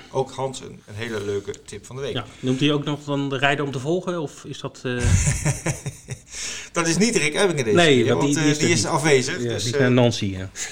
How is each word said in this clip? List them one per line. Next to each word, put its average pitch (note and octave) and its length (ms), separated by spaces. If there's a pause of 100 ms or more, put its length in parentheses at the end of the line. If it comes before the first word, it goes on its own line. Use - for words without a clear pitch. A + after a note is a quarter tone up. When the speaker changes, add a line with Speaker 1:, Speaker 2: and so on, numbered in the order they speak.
(120)
Speaker 1:
ook C3 200
Hans C3 300
een, - 260
een G2+ 80
hele A2+ 260
leuke G2+ 440
tip - 200
van A#2+ 100
de C3 60
week. B2+ 120
Speaker 2:
Ja. A#2 120 (140)
Noemt C3 200
hij C#3+ 140
ook C#3+ 100
nog D3 200
van C#3 260
de C3+ 80
rijden C#3+ 280
om C#3 60
te C3 80
volgen? E3+ 420
Of - 220
is - 160
dat, - 240
eh? B2 180
Speaker 1:
<laughs> - 20 (1700)
Dat E3+ 160
is D#3+ 100
niet A3+ 180
Rick D3+ 200
Ebbingen E3+ 280
deze G#2+ 120
Speaker 2:
Nee, D3 280
Speaker 1:
keer, A2+ 120
Speaker 2:
want - 100
die, C#3+ 80
Speaker 1:
want, - 20
Speaker 2:
die D#3+ 80
Speaker 1:
eh, D3+ 60
Speaker 2:
is D3 80
er - 80
Speaker 1:
die E3+ 80
is - 80
Speaker 2:
niet. - 100
Speaker 1:
afwezig. D3 500
Speaker 2:
Ja, A#2+ 80
Speaker 1:
Dus, G#2+ 140
Speaker 2:
die A#2+ 80
is C#3+ 60
Speaker 1:
eh, - 40
Speaker 2:
naar B2 100
Nancy, A#2+ 340
ja. F#2+ 240 (220)